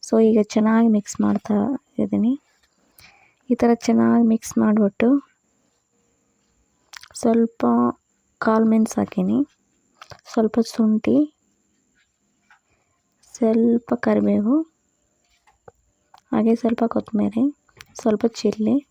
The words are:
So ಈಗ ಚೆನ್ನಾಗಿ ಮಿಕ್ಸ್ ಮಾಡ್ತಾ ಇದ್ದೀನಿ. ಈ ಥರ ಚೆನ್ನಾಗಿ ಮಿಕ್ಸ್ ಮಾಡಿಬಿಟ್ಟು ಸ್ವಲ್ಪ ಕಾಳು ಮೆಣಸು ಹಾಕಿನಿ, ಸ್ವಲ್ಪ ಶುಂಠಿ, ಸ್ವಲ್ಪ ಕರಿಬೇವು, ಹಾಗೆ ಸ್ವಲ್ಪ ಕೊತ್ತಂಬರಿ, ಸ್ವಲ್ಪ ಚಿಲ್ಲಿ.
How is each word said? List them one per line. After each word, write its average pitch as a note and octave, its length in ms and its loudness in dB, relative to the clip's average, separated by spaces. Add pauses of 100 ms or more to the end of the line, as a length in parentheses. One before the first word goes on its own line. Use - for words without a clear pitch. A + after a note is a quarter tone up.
So A3+ 220 2
ಈಗ A3 100 4 (160)
ಚೆನ್ನಾಗಿ A3 420 2
ಮಿಕ್ಸ್ - 300 -8
ಮಾಡ್ತಾ G#3 320 -2 (440)
ಇದ್ದೀನಿ. G#3 320 -2 (1160)
ಈ A#3+ 100 0
ಥರ A#3+ 100 4 (180)
ಚೆನ್ನಾಗಿ A#3 360 2 (100)
ಮಿಕ್ಸ್ - 280 -6
ಮಾಡಿಬಿಟ್ಟು G#3+ 460 0 (2000)
ಸ್ವಲ್ಪ A3+ 420 0 (840)
ಕಾಳು A3 260 2
ಮೆಣಸು A3 280 0
ಹಾಕಿನಿ, G3+ 360 -2 (920)
ಸ್ವಲ್ಪ A3 280 0 (100)
ಶುಂಠಿ, A3 460 0 (2250)
ಸ್ವಲ್ಪ A#3 520 0 (180)
ಕರಿಬೇವು, G#3 500 0 (1800)
ಹಾಗೆ A3+ 300 0
ಸ್ವಲ್ಪ A#3 220 -2 (100)
ಕೊತ್ತಂಬರಿ, G#3 500 -2 (580)
ಸ್ವಲ್ಪ G#3+ 220 -2 (160)
ಚಿಲ್ಲಿ. G#3+ 360 -2 (160)